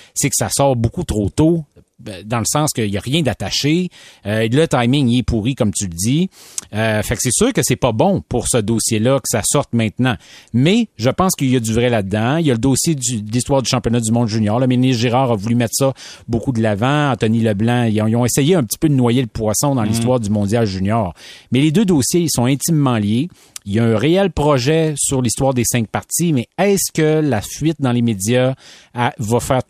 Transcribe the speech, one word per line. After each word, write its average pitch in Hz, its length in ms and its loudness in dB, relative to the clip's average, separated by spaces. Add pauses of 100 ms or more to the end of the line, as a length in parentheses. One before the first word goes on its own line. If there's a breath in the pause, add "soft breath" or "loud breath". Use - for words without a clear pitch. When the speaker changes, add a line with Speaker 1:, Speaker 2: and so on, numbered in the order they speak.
(120)
Speaker 1:
c'est - 160 -2
que - 80 -2
ça 113 120 -2
sort 139 280 2
beaucoup 117 260 -2
trop 104 260 -2
tôt, 160 360 0 (340)
ben, 98 260 -14
dans 117 140 -4
le 104 60 -4
sens 147 260 -2
qu'il 110 180 -2
y 101 80 -4
a 95 40 -4
rien 151 200 -2
d'attaché. 143 680 -2 (360 loud breath)
Euh, 110 240 0
le 156 180 2
timing, 127 420 2
il 123 100 2
est 113 40 0
pourri, 117 300 -2
comme 113 200 0
tu 104 120 -4
le 87 80 -8
dis. 127 360 0 (440 loud breath)
Euh, 107 300 0
fait 120 120 -4
que - 60 -6
c'est 123 120 -2
sûr 247 180 2
que 165 100 -2
c'est 127 140 0
pas 123 160 0
bon 156 360 2
pour 120 200 -4
ce 131 100 0
dossier-là 113 640 0
que - 80 -8
ça 107 160 -2
sorte - 300 -2
maintenant. 117 420 0 (380 loud breath)
Mais 185 420 2
je 113 140 0
pense 185 260 0
qu'il 135 140 -2
y 127 80 2
a - 20 2
du 110 140 -2
vrai 120 160 2
là-dedans. 110 480 0
Il 170 80 0
y 139 60 4
a - 20 2
le 113 60 0
dossier 135 360 0
du, 120 260 -4
de 107 100 -10
l'histoire 131 300 0
du 110 80 -6
championnat 120 300 0
du 110 140 0
monde 117 160 0
junior. 110 320 0
Le 131 60 2
ministre 127 340 2
Girard 123 300 2
a 113 40 2
voulu 110 200 -2
mettre 120 200 0
ça 135 180 0 (360 loud breath)
beaucoup 120 240 -2
de 113 80 -2
l'avant. 127 500 0
Anthony 113 300 0
Leblanc, 113 420 0
ils 107 180 0
ont, 110 60 2
ils 110 80 0
ont 120 100 2
essayé 147 300 2
un 156 80 2
petit - 140 -6
peu 165 100 0
de 147 60 2
noyer 123 280 2
le 120 60 -4
poisson 110 480 -2
dans 120 80 0
Speaker 2:
Mhm. 104 60 -2
Speaker 1:
l'histoire 117 320 0
du 101 80 -4
mondial 107 360 0
junior. 95 480 -2 (380 loud breath)
Mais 123 80 2
les 151 120 4
deux 202 140 2
dossiers, 175 360 2
ils 160 100 -2
sont 120 140 0
intimement 135 520 2
liés. 107 300 0 (400 loud breath)
Il 98 60 -4
y 110 60 2
a 117 40 2
un 113 140 2
réel 175 320 2
projet 151 640 0
sur 131 280 -2
l'histoire 135 320 0
des 120 80 0
cinq 113 240 -2
parties, - 460 -2
mais 131 140 -2 (120)
est-ce 196 340 0
que 156 260 0
la 127 220 0
fuite - 380 -4
dans 131 120 0
les 120 120 0
médias 120 500 0 (400 loud breath)
a, 120 240 0
va 113 220 0
faire 127 300 0